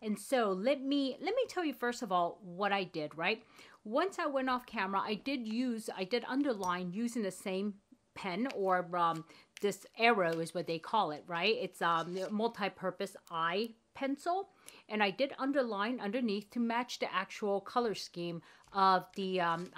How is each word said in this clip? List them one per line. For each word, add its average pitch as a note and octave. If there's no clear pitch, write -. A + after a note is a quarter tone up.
And G#3+
so A#3
let B3+
me, C4+
let F4+
me C5
tell F4+
you, C#4+
first A#3+
of F#3+
all, F3
what F#3+
I G3
did, D3+
right? F#3+
Once D#4
I E4+
went C4
off B3
camera, G3
I G#3+
did B3
use, A3+
I G3
did A#3+
underline G3
using A#3
the F#3+
same G3
pen, G3+
or, F3+
um, E3
this G3+
arrow G3
is E3
what E3+
they E3
call F#3+
it, D3
right? F3+
It's, F#3
um, E3+
a F#3
multi-purpose G3
eye F3
pencil. E4+
And G#3+
I G3
did C4+
underline B3
underneath G#3+
to A#3+
match A#3
the -
actual G3
color A3+
scheme E3+
of F#3+
the, F#3+
um, E3+